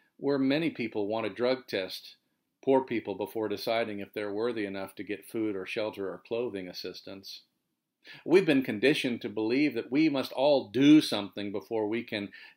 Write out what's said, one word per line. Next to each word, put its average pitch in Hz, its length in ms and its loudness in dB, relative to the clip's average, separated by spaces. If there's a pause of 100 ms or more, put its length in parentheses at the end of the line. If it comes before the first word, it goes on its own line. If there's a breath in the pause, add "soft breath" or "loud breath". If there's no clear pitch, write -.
(220 soft breath)
where 139 160 0
many 139 300 2
people 113 380 -4
want 110 180 -2
a 104 60 -2
drug 123 360 -2
test - 500 -6 (460)
poor 135 200 4
people 107 320 -4
before 104 340 -4
deciding 107 520 -2
if 98 120 -12
they're 104 200 -6
worthy 110 340 -2
enough 98 280 -8
to 107 80 -12
get 101 220 -8
food 107 320 -4
or 92 80 -6
shelter 101 460 -4
or 90 180 -12
clothing 107 400 -6
assistance. 95 720 -14 (840 loud breath)
We've 180 200 6
been 135 180 4
conditioned 123 600 0
to 113 80 -6
believe 117 440 0
that 117 160 -6
we 151 200 4
must 135 220 -2
all 131 360 2
do 143 320 8
something 101 520 -4
before 107 360 -2
we 117 140 -2
can 104 260 -4 (280 loud breath)